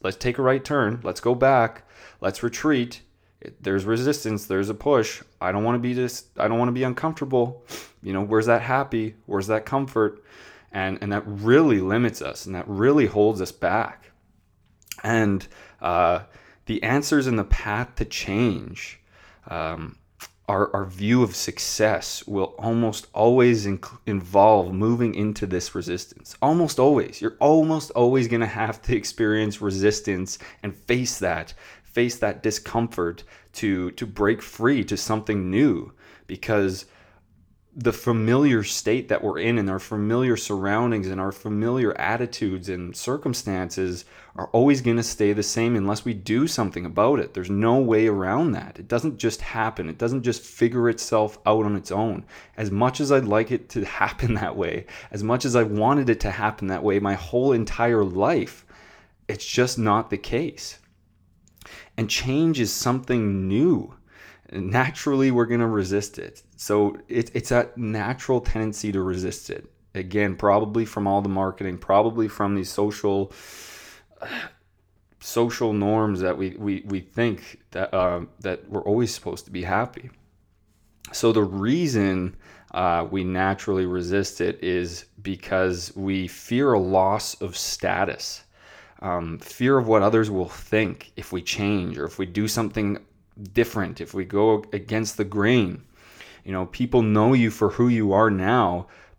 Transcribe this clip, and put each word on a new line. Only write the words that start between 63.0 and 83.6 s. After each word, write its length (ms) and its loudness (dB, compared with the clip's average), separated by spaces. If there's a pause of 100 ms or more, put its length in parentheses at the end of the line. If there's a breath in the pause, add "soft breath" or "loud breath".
new. 460 2 (580 loud breath)
Naturally, 800 0
we're 140 4
gonna 220 0
resist 500 -2
it. 240 -16 (140)
So 420 2 (100)
it, 260 -4
it's 180 -6
a 240 2
natural 640 -2
tendency 500 -2
to 100 0
resist 480 -4
it. 160 -12 (300)
Again, 400 -2
probably 480 4
from 240 -4
all 140 4
the 80 -2
marketing, 480 -4
probably 500 2
from 280 -2
these 140 -4
social, 640 -2 (920 loud breath)
<sighs> 1000 -16
social 500 0
norms 480 0
that 180 0
we, 200 -6
we, 280 -6
we 140 -6
think 600 -4 (100)
that, 220 -4
uh, 320 0 (160)
that 280 -8
we're 140 -4
always 300 0
supposed 320 -10
to 60 -20
be 120 -6
happy. 460 -4 (1040)
So 180 4
the 120 4
reason, 920 0 (360 loud breath)
uh, 380 0
we 140 -2
naturally 640 0